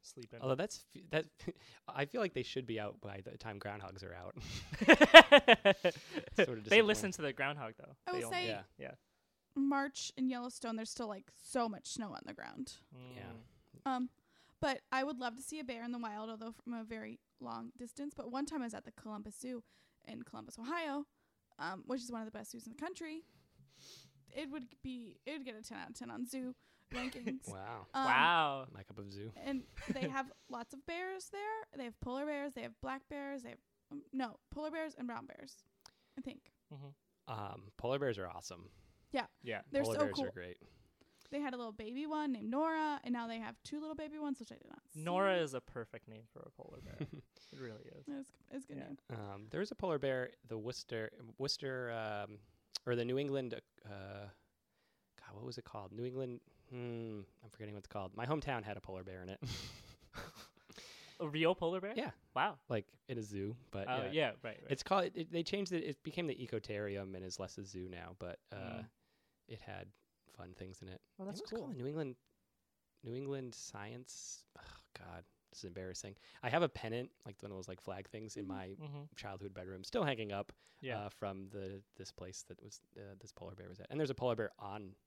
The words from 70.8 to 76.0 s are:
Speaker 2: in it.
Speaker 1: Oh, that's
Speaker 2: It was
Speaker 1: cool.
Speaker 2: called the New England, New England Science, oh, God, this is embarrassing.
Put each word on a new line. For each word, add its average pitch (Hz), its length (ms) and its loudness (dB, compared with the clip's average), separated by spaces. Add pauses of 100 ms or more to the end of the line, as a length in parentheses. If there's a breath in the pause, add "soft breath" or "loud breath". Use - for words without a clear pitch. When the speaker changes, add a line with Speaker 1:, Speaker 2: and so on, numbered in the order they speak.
Speaker 2:
in 95 60 -14
it. 92 120 -14 (200)
Speaker 1:
Oh, 185 60 -10
that's 202 120 -8
Speaker 2:
It 381 60 -10
was - 60 -14
Speaker 1:
cool. - 100 -6
Speaker 2:
called 277 120 -8
the 170 40 -8
New 123 100 -6
England, 143 300 -4 (880)
New 117 100 -8
England 135 400 -6
Science, - 880 -12 (140)
oh, - 40 -20 (360)
God, 87 240 -14 (280)
this - 100 -18
is - 60 -14
embarrassing. 92 500 -10 (260 loud breath)